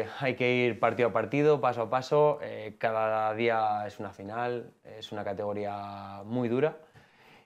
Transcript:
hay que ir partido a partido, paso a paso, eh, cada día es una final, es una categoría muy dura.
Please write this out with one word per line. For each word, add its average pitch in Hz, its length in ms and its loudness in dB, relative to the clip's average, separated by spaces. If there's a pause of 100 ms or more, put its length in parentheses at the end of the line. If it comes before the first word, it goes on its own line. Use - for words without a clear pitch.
(200)
hay 131 160 0
que 123 180 2
ir 120 260 2
partido 117 300 4
a - 20 -10
partido, 139 480 4
paso 120 220 0
a 107 80 -2
paso, 147 500 4
eh, 110 380 -10
cada 110 560 2
día 110 520 2
es 101 140 -12
una 101 120 -6
final, 117 580 -6 (140)
es 110 280 -14
una 107 120 -6
categoría 101 1000 -6
muy 120 240 -2
dura. 139 280 2 (680)